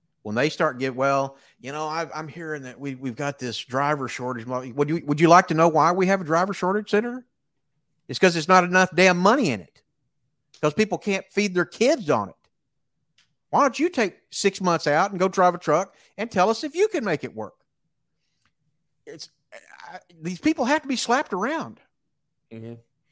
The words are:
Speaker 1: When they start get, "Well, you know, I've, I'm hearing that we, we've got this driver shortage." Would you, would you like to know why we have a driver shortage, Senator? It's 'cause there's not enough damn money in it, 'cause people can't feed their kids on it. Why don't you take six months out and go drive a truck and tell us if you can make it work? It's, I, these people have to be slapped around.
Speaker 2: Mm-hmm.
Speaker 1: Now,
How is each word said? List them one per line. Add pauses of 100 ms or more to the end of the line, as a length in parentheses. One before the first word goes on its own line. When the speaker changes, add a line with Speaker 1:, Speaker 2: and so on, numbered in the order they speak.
(240)
Speaker 1:
When
they
start
get,
"Well, (200)
you
know,
I've,
I'm
hearing
that
we,
we've
got
this
driver
shortage."
Would
you,
would
you
like
to
know
why
we
have
a
driver
shortage,
Senator? (840)
It's
'cause
there's
not
enough
damn
money
in
it, (800)
'cause
people
can't
feed
their
kids
on
it. (1160)
Why
don't
you
take (140)
six
months
out
and
go
drive
a
truck (220)
and
tell
us
if
you
can
make
it
work? (1500)
It's, (240)
I, (240)
these
people
have
to
be
slapped
around. (720)
Speaker 2:
Mm-hmm.
Speaker 1:
Now, (340)